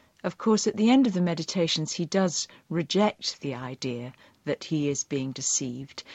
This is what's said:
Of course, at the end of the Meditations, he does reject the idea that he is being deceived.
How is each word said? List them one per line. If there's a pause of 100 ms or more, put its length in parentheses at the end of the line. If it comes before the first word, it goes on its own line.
(240)
Of
course,
at
the
end
of
the
Meditations,
he
does (220)
reject
the
idea (320)
that
he
is
being
deceived. (120)